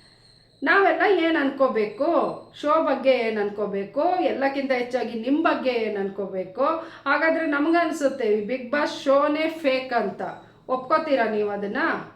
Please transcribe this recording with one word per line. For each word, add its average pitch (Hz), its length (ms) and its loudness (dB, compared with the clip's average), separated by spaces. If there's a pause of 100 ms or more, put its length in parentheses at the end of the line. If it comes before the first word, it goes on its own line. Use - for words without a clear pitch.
(640)
ನಾವೆಲ್ಲ 349 600 4
ಏನ್ 330 140 2
ಅನ್ಕೋಬೇಕು, 262 680 0 (560)
ಶೋ 311 220 4
ಬಗ್ಗೆ 262 280 2
ಏನ್ 226 260 0
ಅನ್ಕೋಬೇಕು, 202 640 -2 (180)
ಎಲ್ಲಕ್ಕಿಂತ 269 500 0
ಹೆಚ್ಚಾಗಿ 240 480 -2
ನಿಮ್ 277 240 0
ಬಗ್ಗೆ 262 260 2
ಏನ್ 220 280 -2
ಅನ್ಕೋಬೇಕು? 190 640 -4 (420)
ಹಾಗಾದ್ರೆ 320 400 2
ನಮ್ಗನ್ಸುತ್ತೆ 294 800 0
ಈ 208 200 2
Bigg 254 220 -6
Boss 302 340 -2
ಶೋನೇ 294 460 4
ಫೇಕ್ 262 440 -2
ಅಂತ. 208 280 -2 (480)
ಒಪ್ಕೋತೀರಾ 277 560 2
ನೀವು 208 240 -2
ಅದನ್ನ? 202 280 -4 (380)